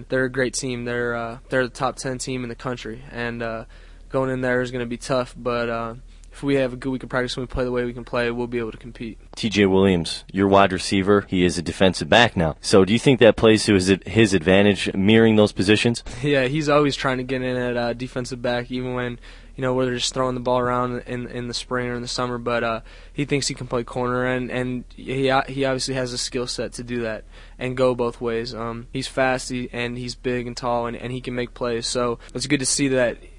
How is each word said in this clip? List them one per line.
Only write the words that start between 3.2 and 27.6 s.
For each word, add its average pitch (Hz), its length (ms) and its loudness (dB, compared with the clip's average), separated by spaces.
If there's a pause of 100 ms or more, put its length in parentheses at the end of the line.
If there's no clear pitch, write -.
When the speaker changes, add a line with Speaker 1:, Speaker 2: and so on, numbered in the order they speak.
Speaker 1:
uh, 113 220 -6 (440)
going 131 220 0
in 127 100 -2
there 127 200 2
is 123 100 -4
gonna 127 160 -4
be 120 100 -6
tough, 123 400 -2
but, 120 320 -2
uh, 117 240 -6 (380)
if - 120 -16
we 139 120 2
have 131 180 0
a - 20 -10
good 131 140 -6
week 131 140 -4
of 120 40 -12
practice 123 300 -4
and 131 60 -6
we 120 40 -10
play 131 160 -4
the 123 80 -4
way 123 140 -2
we 120 80 -6
can 123 100 -12
play, 120 260 -2
we'll 120 160 -4
be 120 140 -4
able 110 120 -6
to - 60 -14
compete. 117 400 -14 (200)
Speaker 2:
T - 100 -2
J 101 200 6
Williams, 95 680 4
your 98 160 4
wide 98 240 8
receiver, 98 560 2
he 90 160 4
is 85 120 2
a 87 40 -4
defensive 85 480 2
back 113 260 6
now. 80 240 0
So 95 240 6
do 92 80 2
you 117 80 4
think 131 220 4
that 107 160 8
plays 110 280 6
to 107 100 6
his, 92 200 4 (100)
his 104 280 4
advantage, 95 600 4
mirroring 110 440 6
those 107 160 6
positions? 107 560 2
Speaker 1:
<laughs> 123 120 -12
Yeah, 139 260 2
he's 147 200 -2
always 147 300 4
trying 131 220 -2
to 127 40 -4
get 127 180 -4
in 127 140 -2
at, 123 220 -2
uh, 120 160 -2
defensive 123 480 -8
back, 120 280 -4
even 127 260 -6
when, 123 220 -6 (380)
you 135 60 -8
know, 127 120 0
where 131 120 2
they're 123 100 -2
just - 180 -4
throwing 131 220 -2
the 123 60 -6
ball 123 180 2
around 123 480 -2
in, 123 200 -8
in 120 200 -10
the 120 60 -8
spring 123 340 -4
or 123 80 -6
in 120 60 -6
the 120 80 -10
summer, 123 280 -4
but, 117 280 -2
uh, 113 160 -4 (320)
he 147 100 -4
thinks 139 240 -2
he 143 60 -4
can 127 140 -12
play 120 180 -2
corner, 123 400 -2
and, 127 260 -2
and 127 320 -4 (100)
he, 131 380 -2 (160)
he 135 160 -4
obviously 131 300 -2
has 127 180 -4
a 123 60 -8
skill 123 300 -6
set - 260 -8
to 127 100 -12
do 120 200 -6
that 107 200 -8 (340)
and 127 200 -6